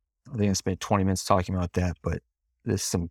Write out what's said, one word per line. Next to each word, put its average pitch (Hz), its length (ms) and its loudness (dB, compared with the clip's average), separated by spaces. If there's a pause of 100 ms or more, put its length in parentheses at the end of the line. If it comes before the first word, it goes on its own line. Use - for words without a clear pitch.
(320)
I 123 40 -8
think 101 140 2
I - 20 4
spent 95 260 -2
twenty 98 260 2
minutes 95 200 0
talking 95 300 2
about 90 180 -2
that, 90 300 0
but 85 200 -4 (420)
this 104 180 -2
is - 40 -4
some 85 240 -2